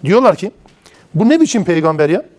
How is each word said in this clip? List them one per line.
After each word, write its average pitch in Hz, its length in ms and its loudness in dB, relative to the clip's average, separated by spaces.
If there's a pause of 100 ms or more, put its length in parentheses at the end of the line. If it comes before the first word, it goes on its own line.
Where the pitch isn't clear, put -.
Diyorlar 208 320 2
ki, 202 140 -8 (640)
"Bu 170 140 2
ne 320 120 2
biçim 240 240 0
peygamber 156 460 0
ya?" 175 120 -2 (160)